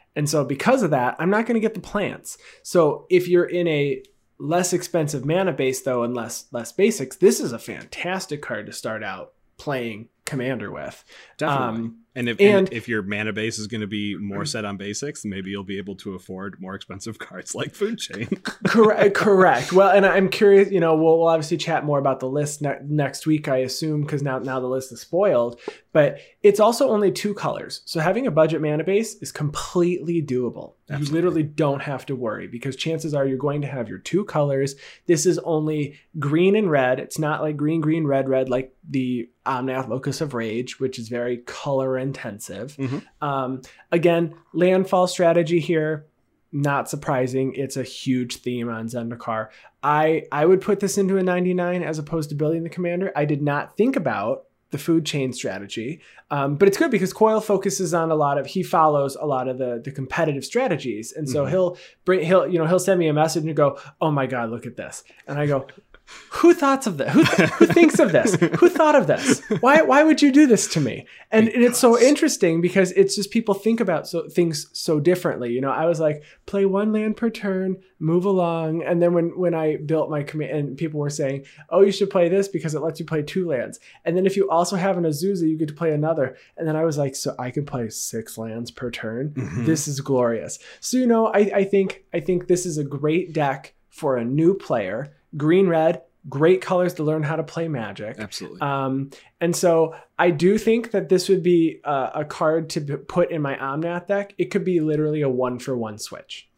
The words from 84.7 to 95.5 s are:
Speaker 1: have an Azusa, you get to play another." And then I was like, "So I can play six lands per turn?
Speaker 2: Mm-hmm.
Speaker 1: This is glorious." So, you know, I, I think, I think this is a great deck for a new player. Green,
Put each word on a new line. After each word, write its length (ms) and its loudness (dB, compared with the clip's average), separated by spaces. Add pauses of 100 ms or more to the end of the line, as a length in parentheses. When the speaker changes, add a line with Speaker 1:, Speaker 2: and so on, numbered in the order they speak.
Speaker 1:
have 200 0
an 80 0
Azusa, 440 -2
you 100 0
get 100 -2
to 60 -12
play 180 -2
another." 440 -2 (200)
And 120 -4
then 80 -2
I 80 0
was 140 -2
like, 180 -4
"So 220 -6
I 120 -8
can 140 -6
play 240 -6
six 480 -10
lands 340 -10
per 200 -10
turn? 400 -8
Speaker 2:
Mm-hmm. 340 -6
Speaker 1:
This 240 0
is 120 -6
glorious." 580 -2 (220)
So, 160 -4
you 100 2
know, 220 4
I, 100 2 (160)
I 100 2
think, 480 0
I 80 -4
think 280 -2
this 180 0
is 120 -6
a 60 -4
great 480 -2
deck 420 -4 (140)
for 280 -2
a 80 -2
new 300 4
player. 600 -4 (220)
Green, 300 4